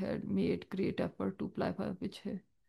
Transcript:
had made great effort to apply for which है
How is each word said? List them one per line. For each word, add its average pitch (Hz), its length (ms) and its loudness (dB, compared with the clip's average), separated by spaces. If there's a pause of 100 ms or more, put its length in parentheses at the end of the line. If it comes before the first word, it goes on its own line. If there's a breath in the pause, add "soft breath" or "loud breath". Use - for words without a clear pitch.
had - 160 0 (180)
made - 380 2
great - 240 0
effort 190 380 -2
to 208 40 -2
apply 180 380 0
for 190 220 -2
which 196 160 -4
है - 300 -6 (200)